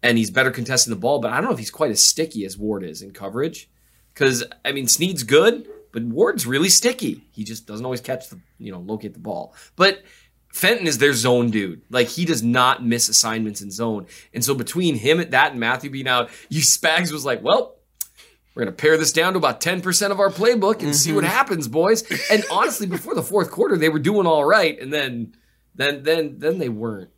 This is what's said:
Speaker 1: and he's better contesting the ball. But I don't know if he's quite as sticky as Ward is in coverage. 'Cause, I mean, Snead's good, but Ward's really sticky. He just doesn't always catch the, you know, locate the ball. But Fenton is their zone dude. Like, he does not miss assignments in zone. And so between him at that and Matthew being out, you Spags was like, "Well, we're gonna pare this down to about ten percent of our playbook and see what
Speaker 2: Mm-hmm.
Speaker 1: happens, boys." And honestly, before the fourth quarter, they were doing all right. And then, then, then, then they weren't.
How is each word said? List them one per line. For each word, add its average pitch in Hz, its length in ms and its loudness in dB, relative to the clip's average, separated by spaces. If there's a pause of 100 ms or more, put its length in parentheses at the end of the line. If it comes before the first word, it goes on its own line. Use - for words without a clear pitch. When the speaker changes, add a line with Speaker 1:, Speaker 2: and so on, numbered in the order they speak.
Speaker 1:
and 120 160 4
he's 107 120 0
better 131 200 2
contesting 120 420 -2
the 98 80 -6
ball. 135 180 0
But 113 140 -4
I 123 40 -2
don't 160 80 0
know 262 80 -2
if 139 60 -4
he's 110 120 -10
quite 151 200 -2
as 104 140 0
sticky 156 420 -2
as 95 120 -12
Ward 101 260 -4
is 82 180 -12
in 98 100 -18
coverage. 110 580 -8 (440)
'Cause, 131 300 2 (200)
I 135 80 -2
mean, 139 160 -4
Snead's 170 360 0
good, 185 440 4 (240)
but 117 120 -6
Ward's 156 420 0
really 143 240 2
sticky. 233 500 0 (120)
He 107 120 -10
just 110 220 -14
doesn't 107 180 -10
always 127 160 -4
catch 127 300 -10
the, - 100 -20 (180)
you 110 140 -14
know, 92 80 -12
locate 104 320 -8
the - 80 -20
ball. 92 340 -10 (220)
But 190 260 2 (500)
Fenton 196 340 0
is 147 120 -2
their 143 140 6
zone 123 380 2
dude. 98 400 -4
Like, 120 180 2
he 170 160 -4
does 156 180 -2
not 123 420 2
miss 117 260 0
assignments 110 500 -2
in 101 100 -14
zone. 107 360 -6 (260)
And 123 100 -6
so 131 120 0
between 156 420 -2
him 139 240 2
at - 120 -6
that 139 180 4
and 127 100 -8
Matthew 123 300 -2
being 135 180 -8
out, 123 220 0 (180)
you 156 140 -2
Spags 165 500 2
was 147 140 -8
like, 117 160 -2
"Well, 175 340 2 (800)
we're - 100 -4
gonna 95 120 -8
pare 156 200 4
this 156 140 0
down 175 220 2
to 185 60 0
about 139 220 0
ten 180 200 -2
percent 190 320 0
of 196 80 -2
our 196 100 4
playbook 214 500 2
and 147 140 -2
see 143 180 2
what 151 120 2
Speaker 2:
Mm-hmm. 175 80 0
Speaker 1:
happens, 202 340 0
boys." 180 380 2 (260)
And 208 220 4
honestly, 208 340 0
before 185 300 -6
the 185 60 -4
fourth 185 280 0
quarter, 240 260 0
they 156 120 4
were 156 100 0
doing 185 300 2
all 156 160 4
right. 180 360 4
And 131 120 -8
then, 127 420 -4 (400)
then, 139 300 -2
then, 151 340 0
then 165 220 -2
they 139 80 -2
weren't. 107 500 -8